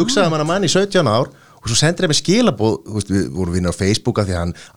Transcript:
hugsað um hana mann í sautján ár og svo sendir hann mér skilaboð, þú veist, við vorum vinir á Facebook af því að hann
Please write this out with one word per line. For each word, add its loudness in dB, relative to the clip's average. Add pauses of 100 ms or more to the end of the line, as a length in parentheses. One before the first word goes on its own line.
hugsað 2
um 0
hana 0
mann 0
í 0
sautján 2
ár 0
og -20
svo -2
sendir 0
hann 2
mér 0
skilaboð, 2
þú -10
veist, -4
við 0
vorum -2
vinir 0
á -2
Facebook 0
af 0
því -2
að -2
hann -4 (220)